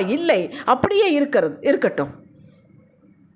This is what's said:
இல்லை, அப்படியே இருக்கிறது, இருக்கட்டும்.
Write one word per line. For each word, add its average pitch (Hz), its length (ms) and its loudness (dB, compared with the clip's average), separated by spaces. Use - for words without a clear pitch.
இல்லை, 311 320 0
அப்படியே 392 480 2
இருக்கிறது, 233 480 0
இருக்கட்டும். 180 500 0